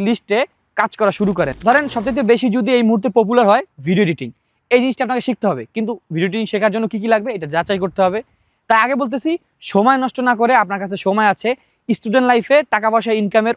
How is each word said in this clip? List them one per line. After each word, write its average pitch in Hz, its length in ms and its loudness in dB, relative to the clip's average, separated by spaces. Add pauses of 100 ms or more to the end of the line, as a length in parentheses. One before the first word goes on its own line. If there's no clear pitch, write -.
লিস্টে 220 320 0 (360)
কাজ 208 200 0
করা 208 160 2
শুরু 202 220 0
করেন। 156 300 -2
ধরেন 269 240 2
সবচেয়ে 233 460 -4
বেশি 240 160 0
যদি 226 220 0
এই 240 120 2
মুহূর্তে 226 260 2
পপুলার 233 380 2
হয় 226 160 4 (180)
ভিডিও 180 220 2
এডিটিং, 139 280 -4 (380)
এই 247 100 4
জিনিসটা 262 240 -2
আপনাকে 247 180 -4
শিখতে 226 260 -2
হবে। 135 160 -2 (100)
কিন্তু 220 180 -4 (220)
ভিডিও 170 140 0
এডিটিং 208 180 -4
শেখার 208 260 0
জন্য 220 160 -2
কী 220 120 -6
কী 208 80 -6
লাগবে, 220 260 0
এটা 165 140 -8
যাচাই 170 320 -2
করতে 190 220 -2
হবে। 190 180 0 (480)
তাই 226 180 4
আগে 262 100 -2
বলতেছি, 277 420 -4 (240)
সময় 233 360 2
নষ্ট 262 220 -4
না 247 160 0
করে, 233 200 2
আপনার 196 240 0
কাছে 190 180 -8
সময় 208 280 0
আছে। 208 240 0 (400)
স্টুডেন্ট 240 380 0
লাইফে 247 300 2 (120)
টাকা 214 220 0
পয়সা 226 200 0
ইনকামের 220 460 0